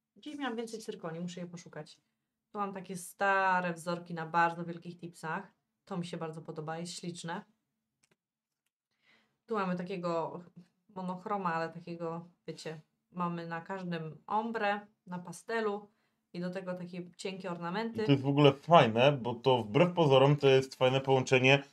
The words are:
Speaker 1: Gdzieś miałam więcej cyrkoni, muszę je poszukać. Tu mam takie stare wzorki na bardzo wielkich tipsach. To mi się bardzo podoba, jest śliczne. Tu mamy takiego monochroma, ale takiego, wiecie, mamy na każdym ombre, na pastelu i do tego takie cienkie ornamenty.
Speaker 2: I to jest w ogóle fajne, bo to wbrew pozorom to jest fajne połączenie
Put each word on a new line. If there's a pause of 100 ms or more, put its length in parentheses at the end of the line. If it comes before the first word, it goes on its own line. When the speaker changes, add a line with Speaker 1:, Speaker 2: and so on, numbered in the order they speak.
(160)
Speaker 1:
Gdzieś
miałam
więcej
cyrkoni,
muszę
je
poszukać. (560)
Tu
mam
takie
stare
wzorki
na
bardzo
wielkich
tipsach. (320)
To
mi
się
bardzo
podoba,
jest
śliczne. (1900)
Tu
mamy
takiego (480)
monochroma,
ale
takiego, (220)
wiecie, (320)
mamy
na
każdym (100)
ombre, (260)
na
pastelu (440)
i
do
tego
takie (140)
cienkie
ornamenty.
Speaker 2:
I
to
jest
w
ogóle
fajne,
bo
to
wbrew
pozorom
to
jest
fajne
połączenie (100)